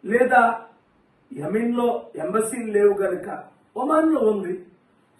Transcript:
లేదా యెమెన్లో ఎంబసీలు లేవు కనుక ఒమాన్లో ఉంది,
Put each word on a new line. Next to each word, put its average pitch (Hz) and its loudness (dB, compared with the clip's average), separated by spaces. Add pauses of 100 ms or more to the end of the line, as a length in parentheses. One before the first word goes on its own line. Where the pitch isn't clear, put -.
లేదా 247 4 (1000)
యెమెన్లో 233 -2 (360)
ఎంబసీలు 220 -4
లేవు 202 6
కనుక 180 -4 (540)
ఒమాన్లో 311 2 (120)
ఉంది, 185 -4 (640)